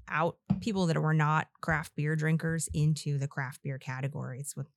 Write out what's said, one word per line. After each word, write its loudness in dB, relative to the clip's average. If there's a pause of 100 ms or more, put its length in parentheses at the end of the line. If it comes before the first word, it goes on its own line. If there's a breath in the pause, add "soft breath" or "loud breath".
(120)
out, 0 (220)
people 2
that 4
were 4
not 4 (140)
craft -2
beer 0
drinkers, 0
into 2
the -2
craft -8
beer -6
categories -6
with -8 (100)